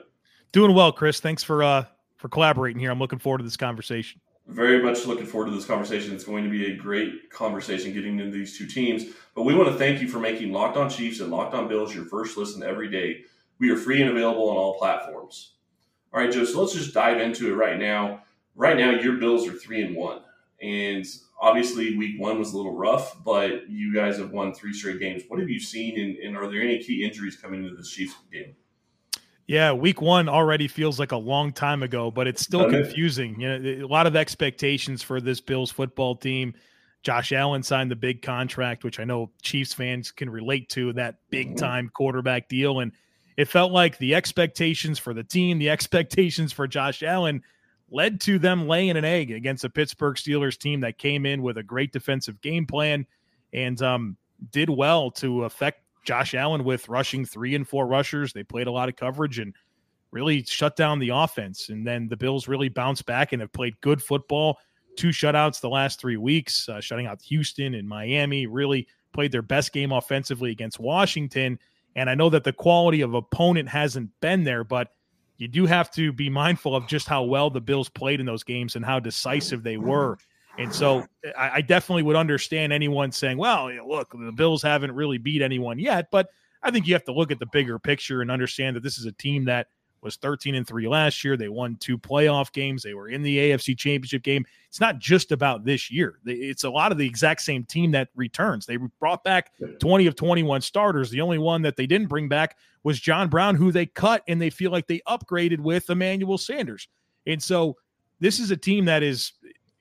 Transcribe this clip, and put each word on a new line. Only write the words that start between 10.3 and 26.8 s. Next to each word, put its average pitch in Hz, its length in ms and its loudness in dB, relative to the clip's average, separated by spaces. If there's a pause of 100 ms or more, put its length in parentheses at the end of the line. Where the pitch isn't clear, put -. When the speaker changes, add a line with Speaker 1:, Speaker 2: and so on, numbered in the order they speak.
Speaker 2:
Locked 107 260 0
On 139 100 2
Chiefs 117 340 -6
and 87 100 -6
Locked - 240 -4
On 113 120 -2
Bills 107 280 -2
your 85 100 -10
first 104 320 -8
listen 101 240 -8
every 101 300 -6
day. 92 320 -4 (340)
We 123 140 2
are 107 60 2
free 135 240 0
and 131 100 4
available 113 360 2
on 101 100 2
all 95 200 0
platforms. - 760 -4 (600)
All 139 60 0
right, 120 120 2
Joe, 120 140 2
so - 160 0
let's 190 140 0
just 147 180 -6
dive 117 260 4
into 117 320 0
it 95 40 0
right 107 240 2
now. 104 460 -2 (280)
Right 143 240 4
now, 123 140 6
your 120 220 2
Bills 117 340 2
are - 60 -8
three 110 280 -8
and 90 140 -4
one, 87 260 -8 (400)
and 101 420 -4 (400)
obviously, 113 540 4
week 104 240 -4
one 110 160 -2
was 104 160 -4
a 98 40 -4
little 95 180 -6
rough, - 480 0
but 98 440 0
you 104 280 -4
guys 101 240 0
have 95 100 -6
won 95 240 -4
three 104 200 -12
straight 98 260 -8
games. 92 280 -6
What 95 120 -6
have 180 100 -2
you 110 100 -4
seen, 110 400 -8
and, 98 180 -6
and 101 200 -10
are 101 140 -8
there 104 100 -4
any 117 160 0
key 113 260 -4